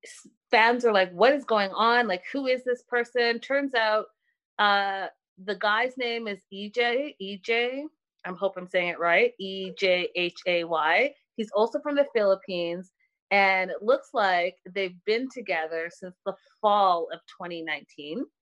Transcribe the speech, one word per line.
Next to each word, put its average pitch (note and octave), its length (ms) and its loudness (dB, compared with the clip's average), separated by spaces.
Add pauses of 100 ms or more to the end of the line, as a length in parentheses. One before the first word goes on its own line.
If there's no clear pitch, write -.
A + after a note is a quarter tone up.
s-, - 240 -20 (220)
fans A#3+ 360 4
are A3+ 60 4
like, F#3 200 4
"What A3 220 6
is C4+ 100 -4
going G3+ 280 0
on? A#3 360 2
Like, F3+ 240 -4
who C4+ 140 -4
is B3+ 180 0
this B3 240 -4
person?" A#3+ 500 0
Turns C#4 360 -2
out, G#3+ 320 2 (520)
uh, G3 500 2 (360)
the G3 120 -4
guy's A3+ 420 0
name A#3 280 -4
is G3+ 140 -8 (100)
E G3+ 200 -10
J. A#3+ 480 -2
E G3 180 -10
J, A#3+ 480 -4 (400)
I F3+ 60 -10
hope F#3+ 260 -4
I'm F#3 120 -12
saying F3+ 200 0
it D#3+ 100 -6
right, F3 400 2
E F#3+ 400 -8
J F3+ 380 0
H F3 300 -4
A E3+ 180 0
Y. E3+ 480 0 (240)
He's G#3+ 180 -6
also A3+ 260 2
from D4 160 -4
the C#4+ 180 2
Philippines, F#3 760 -2 (380)
and F#3+ 400 2
it E3 120 -8
looks A#3+ 320 0
like F#3 420 2 (100)
they've F#3 380 -6
been A#3 240 -2
together E3 640 -6
since F3+ 320 -16
the G3 100 -6 (280)
fall F#3+ 500 4
of E3 80 -14 (160)
twenty F3 260 -10
nineteen. D3+ 600 -8 (180)